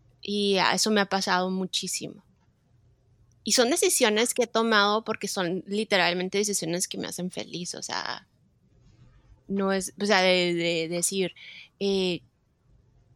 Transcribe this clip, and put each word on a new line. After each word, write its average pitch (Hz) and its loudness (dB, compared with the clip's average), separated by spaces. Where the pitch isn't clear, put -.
Y 202 0
a 143 4
eso 220 0
me 202 4
ha 196 2
pasado 190 0
muchísimo. - -6
Y 208 -2
son 240 4
decisiones 247 2
que 247 0
he 226 -2
tomado 220 2
porque 214 -6
son 185 -2
literalmente 185 0
decisiones 190 -2
que 196 -12
me - -6
hacen 180 -8
feliz, - -10
o - -14
sea, - -8
no 196 0
es, 190 -2
o 208 -2
sea, 196 4
de, 180 4
de 170 0
decir, 175 -2
eh, 190 0